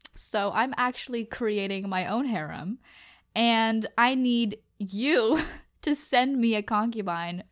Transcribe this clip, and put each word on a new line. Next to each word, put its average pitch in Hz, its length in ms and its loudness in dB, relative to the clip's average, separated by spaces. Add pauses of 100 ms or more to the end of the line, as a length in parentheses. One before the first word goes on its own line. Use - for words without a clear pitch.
(160)
so 202 380 0
I'm 247 240 2
actually 247 480 -2
creating 202 640 -2
my 185 180 -2
own 240 180 0
harem, 175 540 -4 (560)
and 226 500 2 (120)
I 247 180 4
need 240 440 0 (200)
you 233 600 2 (200)
<laughs> - 220 -20
to 311 120 0
send 262 440 2
me 226 180 2
a 208 80 -2
concubine 190 880 -2